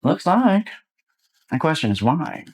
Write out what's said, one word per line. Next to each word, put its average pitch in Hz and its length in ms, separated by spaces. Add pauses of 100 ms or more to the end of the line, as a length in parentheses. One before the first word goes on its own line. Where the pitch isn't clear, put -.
Looks - 240
like. 208 420 (800)
The 127 80
question 151 320
is 98 120
why. 123 500